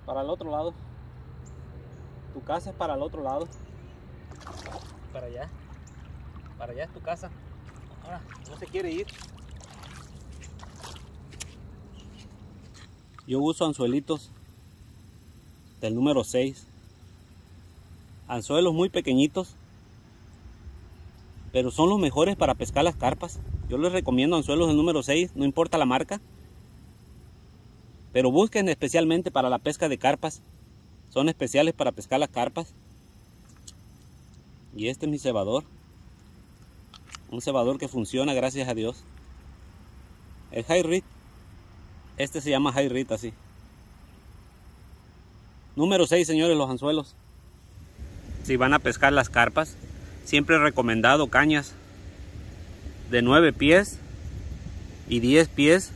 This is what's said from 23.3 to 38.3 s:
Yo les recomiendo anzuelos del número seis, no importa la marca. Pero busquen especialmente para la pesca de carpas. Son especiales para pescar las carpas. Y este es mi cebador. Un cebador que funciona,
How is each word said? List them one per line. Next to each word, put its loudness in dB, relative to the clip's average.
Yo -4
les 0
recomiendo 2
anzuelos 2
del 4
número 2
seis, 0
no -4
importa 2
la 4
marca. 0
Pero 4
busquen 4
especialmente 2
para 2
la 2
pesca -2
de -2
carpas. 0
Son 2
especiales 2
para -2
pescar -2
las 0
carpas. -4
Y -4
este -6
es -2
mi -4
cebador. 0
Un -8
cebador 0
que -6
funciona, -2